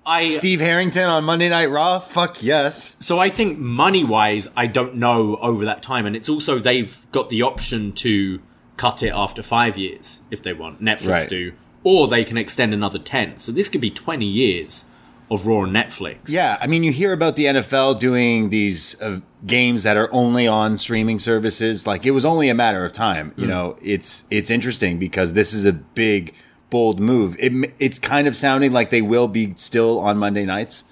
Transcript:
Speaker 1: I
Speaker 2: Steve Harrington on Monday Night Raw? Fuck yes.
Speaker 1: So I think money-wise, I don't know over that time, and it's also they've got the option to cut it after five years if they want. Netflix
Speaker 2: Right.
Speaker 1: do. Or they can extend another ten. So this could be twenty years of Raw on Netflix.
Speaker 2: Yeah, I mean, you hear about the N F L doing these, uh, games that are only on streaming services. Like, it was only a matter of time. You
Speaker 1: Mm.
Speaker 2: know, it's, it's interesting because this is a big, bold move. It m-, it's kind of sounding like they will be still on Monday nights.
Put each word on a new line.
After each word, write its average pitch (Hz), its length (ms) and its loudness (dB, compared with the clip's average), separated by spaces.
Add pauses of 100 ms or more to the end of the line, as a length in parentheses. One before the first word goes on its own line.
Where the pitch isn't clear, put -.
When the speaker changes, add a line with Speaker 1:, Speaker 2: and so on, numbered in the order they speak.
Speaker 1:
I 165 220 0
Speaker 2:
Steve 160 340 2
Harrington 175 480 2
on 160 140 2
Monday 170 260 2
Night 165 220 2
Raw? 165 280 2
Fuck 175 440 -4
yes. 143 560 0
Speaker 1:
So - 180 0
I 190 120 4
think 190 280 -2
money-wise, 120 1000 2
I 120 120 0
don't 127 300 -2
know 117 440 2
over 113 240 0
that 107 160 -4
time, 123 240 -4
and 104 100 -4
it's 113 140 -8
also 147 300 0
they've 123 400 0 (120)
got - 180 -2
the 113 120 0
option 107 520 -2
to 98 460 0 (380)
cut - 240 -2
it 113 140 -2
after 101 260 -4
five 117 360 0
years - 520 -10
if - 140 -10
they 92 100 -6
want. 78 280 -12
Netflix 107 280 -2
Speaker 2:
Right. 85 200 0
Speaker 1:
do. 90 240 -6 (300)
Or 180 240 6
they 117 160 2
can 117 140 -4
extend 110 360 0
another 104 260 -4
ten. - 400 -6
So - 120 -8
this 190 180 0
could 151 120 -2
be 113 80 -2
twenty 147 380 -6
years 98 580 -2 (460)
of 101 160 -4
Raw 110 140 2
on 92 100 -2
Netflix. 107 460 -4 (100)
Speaker 2:
Yeah, 147 340 0
I 123 60 -4
mean, 165 160 2
you 160 80 2
hear 185 200 0
about 165 240 0
the 147 120 2
N 139 80 2
F 131 180 0
L 135 220 4
doing 120 560 2
these, 101 500 -2
uh, 98 200 -6 (260)
games 120 360 2
that 104 140 4
are 110 160 2
only 123 340 4
on 107 300 2
streaming 110 420 0
services. 110 680 0
Like, 98 180 -4
it 135 60 2
was 135 140 2
only 156 240 2
a 120 40 2
matter 110 320 2
of 85 60 -6
time. 85 460 -2
You 98 80 -4
Speaker 1:
Mm. 92 40 -2
Speaker 2:
know, 90 320 -4
it's, - 480 -6
it's 107 220 -2
interesting 110 480 -2
because 90 340 -2
this 101 200 2
is 101 120 0
a 98 80 6
big, 98 600 -2 (380)
bold 113 280 2
move. 107 400 2
It 127 140 2
m-, 127 120 0 (140)
it's 135 200 -2
kind 147 280 0
of 123 80 0
sounding 135 380 2
like 117 160 2
they 117 120 2
will 117 260 2
be 104 280 -2
still 113 440 0
on 104 180 0
Monday 101 280 0
nights. 98 460 -6